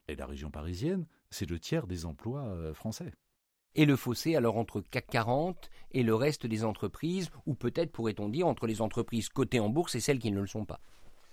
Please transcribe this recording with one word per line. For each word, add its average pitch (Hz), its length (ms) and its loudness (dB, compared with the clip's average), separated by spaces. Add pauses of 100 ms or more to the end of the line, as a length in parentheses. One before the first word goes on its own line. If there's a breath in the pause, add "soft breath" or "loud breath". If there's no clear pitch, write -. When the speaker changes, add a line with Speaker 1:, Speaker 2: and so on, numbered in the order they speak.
Speaker 1:
et 73 80 -6
la 67 100 -8
région 71 240 -8
parisienne, 92 560 -2 (240 soft breath)
c'est 82 200 -4
le 85 80 -2
tiers 151 300 -2
des 87 180 -4
emplois, 117 380 -6
euh, 82 300 -4
français. 120 380 -8 (600)
Speaker 2:
Et 156 120 6
le 143 100 8
fossé 156 400 0
alors 117 200 4
entre 107 240 -2
cac - 280 -6
quarante 131 600 0 (220 soft breath)
et 131 140 2
le 110 100 6
reste 139 320 2
des 110 180 0
entreprises, 156 640 -2 (140)
ou 151 100 0
peut-être 165 360 0
pourrait-on 104 380 -2
dire 160 180 2
entre 143 220 2
les 107 120 0
entreprises 113 500 0
cotées 127 280 2
en 104 100 4
bourse 147 280 2
et 113 40 -2
celles 135 200 4
qui 113 100 2
ne 98 100 2
le 98 60 0
sont 107 180 -4
pas. - 140 -10 (540 soft breath)